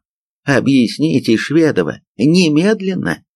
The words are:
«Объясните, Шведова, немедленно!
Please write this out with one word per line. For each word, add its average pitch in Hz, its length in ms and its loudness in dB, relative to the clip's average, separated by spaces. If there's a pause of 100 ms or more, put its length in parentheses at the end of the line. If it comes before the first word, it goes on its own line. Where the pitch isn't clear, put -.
(460)
«Объясните, 127 920 0
Шведова, 139 640 0 (180)
немедленно! 175 1080 0 (120)